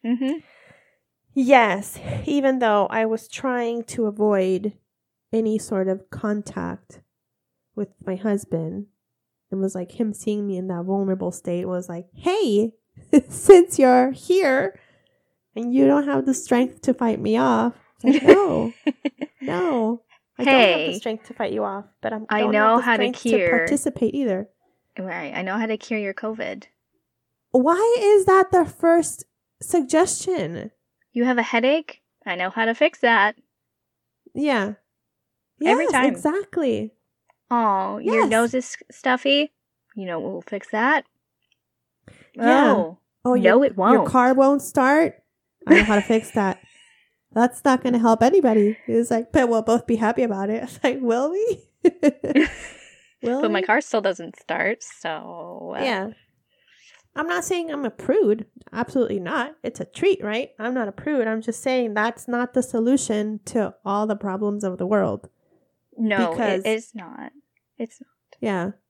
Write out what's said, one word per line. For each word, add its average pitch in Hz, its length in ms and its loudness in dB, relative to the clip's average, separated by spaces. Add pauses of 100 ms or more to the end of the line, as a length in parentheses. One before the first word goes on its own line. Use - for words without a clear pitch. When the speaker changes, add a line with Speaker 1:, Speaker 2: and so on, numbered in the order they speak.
Speaker 1:
Mm-hmm. 262 320 -2 (960)
Speaker 2:
Yes, 240 640 2 (260)
even 269 360 0
though 208 260 2
I 220 200 -2
was 220 220 -4
trying 240 560 -6
to 226 220 -6
avoid 202 680 -2 (580)
any 220 260 -2
sort 190 300 -4
of 190 220 -6
contact 202 920 -8 (720)
with 202 140 -8 (180)
my 190 100 -6
husband, 196 720 -6 (640)
it 190 60 -6
was 190 180 -4
like 180 180 -10
him 214 220 -4
seeing 208 320 -6
me 190 100 -6
in 185 120 -8
that 175 160 -6
vulnerable 190 480 -4
state 175 340 -8
was 180 220 -8
like, 175 260 -12
"Hey, 233 600 0 (260)
<laughs> - 280 2
since - 500 8
you're 254 340 4
here 349 680 0 (760)
and 240 180 -6
you 269 140 6
don't 285 180 2
have 269 200 -2
the 262 80 0
strength - 480 -2
to 247 120 0
fight 220 260 -2
me 214 160 0
off," 240 380 0 (280)
it's - 20 -12
like, 262 200 4
"No, 359 560 6
Speaker 1:
<laughs> - 600 -8
Speaker 2:
no, 269 640 -4 (360)
I 247 60 -4
don't 269 100 4
have 196 240 6
the 165 140 -4
Speaker 1:
Hey. 190 60 -8
Speaker 2:
strength 220 300 -8
to 233 60 -18
fight 208 180 -6
you 214 120 -4
off, 202 200 -8 (160)
but 220 120 -6
I'm, 220 160 -10
Speaker 1:
I 214 120 0
Speaker 2:
don't 214 120 2
Speaker 1:
know 220 260 4
Speaker 2:
have - 0 -
the 247 40 2
Speaker 1:
how 240 140 2
to 214 60 0
Speaker 2:
strength 247 200 -2
to 240 60 -2
Speaker 1:
cure 175 300 2
Speaker 2:
participate 247 560 -2
either." 214 340 -4 (500)
Speaker 1:
Right, 175 360 -10
I 180 80 -6
know 190 140 -6
how 220 100 -4
to 220 100 -4
cure 214 240 -8
your 196 140 -6
covid. 220 500 -10 (880)
Speaker 2:
Why 359 480 2
is 403 260 4
that 381 240 4
the 349 140 4
first 330 600 0 (380)
suggestion? 311 1120 -2 (400)
Speaker 1:
You 240 120 -2
have 247 140 0
a 233 40 0
headache? 262 600 -2 (240)
I 185 100 -6
know 180 140 -4
how 226 160 -4
to 226 80 -2
fix 311 260 0
that. 233 340 2 (1000)
Speaker 2:
Yeah. 226 400 -2 (880)
Speaker 1:
Every 339 220 2
Speaker 2:
Yes, - 60 0
Speaker 1:
time. 262 200 2
Speaker 2:
exactly. 285 800 -4 (580)
Speaker 1:
Oh, 202 480 0
your 233 220 0
Speaker 2:
Yes. - 80 2
Speaker 1:
nose 233 260 0
is - 220 -6 (160)
stuffy? 277 600 -2 (440)
You 190 100 -10
know, 170 140 -6
we'll 175 220 -10
fix - 280 -12
that. 269 360 0 (1300)
Speaker 2:
Yeah. 262 420 4
Speaker 1:
Oh. 175 220 -4 (260)
Speaker 2:
Oh, 247 100 2
Speaker 1:
No, - 0 -
Speaker 2:
your, 202 300 6
Speaker 1:
it 196 120 0
won't. 196 180 4
Speaker 2:
your 214 120 4
car 254 280 4
won't 269 280 4
start? 285 520 2 (520)
I 208 120 8
know 208 60 4
how 214 120 2
to 202 60 2
fix 220 280 -2
Speaker 1:
<laughs> - 20 -20
Speaker 2:
that. 196 280 -2 (720)
That's - 320 0
not 254 180 2
gonna 247 160 0
help 226 240 4
anybody. 226 540 4 (100)
It's 233 240 0
like, 233 220 -2
"But 254 160 2
we'll 226 140 0
both 233 240 0
be 233 100 0
happy 233 260 0
about 196 280 -4
it." 226 120 -6
<laughs> - 0 -
It's - 220 -16
like, 269 160 0
"Will 247 320 -2
we?" 427 300 -4 (220)
<laughs> - 640 2 (720)
Will 247 200 -2
Speaker 1:
But 214 80 0
my 202 100 0
Speaker 2:
we? 185 60 -4
Speaker 1:
car 190 140 2
still - 200 -4
doesn't 180 380 -6
start, - 460 -4
so, 170 920 -12
uh, - 60 -4
Speaker 2:
Yeah. 214 280 -4 (1080)
I'm 311 100 -6
not 349 180 -4
saying 349 240 -6
I'm 285 160 -8
a 226 60 -4
prude. 226 560 0 (260)
Absolutely 226 460 -4
not. 277 460 -6
It's - 160 -10
a - 40 -8
treat, 392 380 -2
right? 220 340 -6
I'm 233 160 -6
not 247 140 -4
a 196 60 -10
prude. 277 340 -4
I'm 220 160 -4
just 226 180 -8
saying 247 340 -2
that's 220 340 -4
not 240 260 -4
the 254 80 0
solution 226 840 -2
to 202 280 -4 (100)
all 202 220 -2
the 214 80 -2
problems 208 480 -6
of 185 160 -6
the 185 80 -4
world. 196 420 -2 (680)
Speaker 1:
No, 196 340 0
Speaker 2:
Because 190 340 -2
Speaker 1:
it 220 60 -2
is 220 240 -6
not. - 380 -16 (440)
It's - 240 -12
not. - 400 -20
Speaker 2:
Yeah. 196 300 -4 (200)